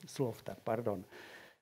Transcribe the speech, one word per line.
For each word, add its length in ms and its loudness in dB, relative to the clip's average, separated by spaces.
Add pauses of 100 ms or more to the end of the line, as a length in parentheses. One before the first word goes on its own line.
slov." 360 2
Tak 180 -6
pardon. 440 2 (580)